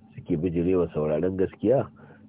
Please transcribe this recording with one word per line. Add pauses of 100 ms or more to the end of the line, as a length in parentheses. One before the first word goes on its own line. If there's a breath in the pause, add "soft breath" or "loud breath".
(160)
suke
bijirewa
sauraron
gaskiya, (400 loud breath)